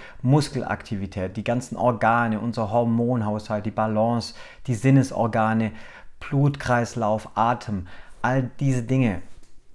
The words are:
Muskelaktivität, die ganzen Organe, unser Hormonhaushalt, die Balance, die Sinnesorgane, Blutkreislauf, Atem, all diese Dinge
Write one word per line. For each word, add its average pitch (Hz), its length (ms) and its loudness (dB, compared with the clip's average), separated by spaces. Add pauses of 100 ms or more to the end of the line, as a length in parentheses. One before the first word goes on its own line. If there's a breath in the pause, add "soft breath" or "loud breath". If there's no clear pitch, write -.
(220 loud breath)
Muskelaktivität, 107 1120 -2
die 107 80 -6
ganzen 120 320 -2
Organe, 113 640 2
unser 113 320 -4
Hormonhaushalt, 113 960 0
die 107 60 -2
Balance, 110 640 0 (340 loud breath)
die 120 80 0
Sinnesorgane, 113 960 4 (560 loud breath)
Blutkreislauf, 120 1040 0
Atem, 110 540 0 (340 loud breath)
all 131 280 0 (100)
diese 131 220 2
Dinge 120 400 2 (520)